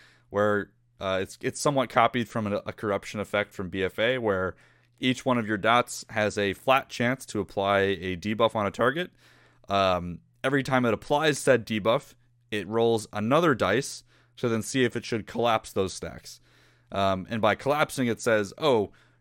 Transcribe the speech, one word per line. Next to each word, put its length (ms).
where, 400
uh, 220
it's, 200
it's 180
somewhat 300
copied 380
from 240
a, 40
a 60
corruption 480
effect 320
from 180
B 140
F 160
A, 180
where 380
each 260
one 140
of 80
your 120
dots 520
has 260
a 180
flat 340
chance 380
to 120
apply 420
a 360
debuff 400
on 100
a 60
target. 400
Um, 500
every 220
time 200
it 80
applies 460
said 260
debuff, 500
it 160
rolls 460
another 420
dice 480
to 100
then 140
see 220
if 120
it 80
should 220
collapse 460
those 200
stacks. 480
Um, 380
and 140
by 140
collapsing, 500
it 140
says, 360
"Oh, 360